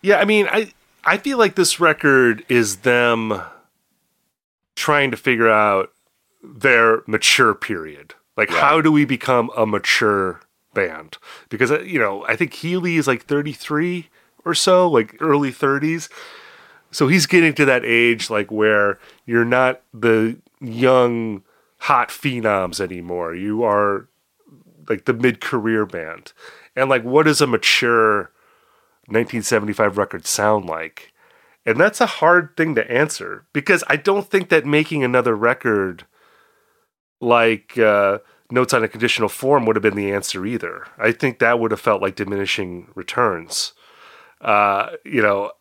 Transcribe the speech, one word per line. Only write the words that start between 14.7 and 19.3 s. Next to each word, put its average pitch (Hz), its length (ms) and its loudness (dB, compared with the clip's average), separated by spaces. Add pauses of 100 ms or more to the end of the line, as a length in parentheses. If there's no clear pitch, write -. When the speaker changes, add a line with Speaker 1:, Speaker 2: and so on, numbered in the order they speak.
Speaker 1:
like, 117 320 0
early 143 300 0
thirties. 151 580 -4 (840)
So 143 180 0
he's 175 180 2
getting 165 280 4
to 147 120 2
that 127 180 2
age, 117 460 0
like, 104 200 -4
where 107 480 0 (280)
you're 117 180 2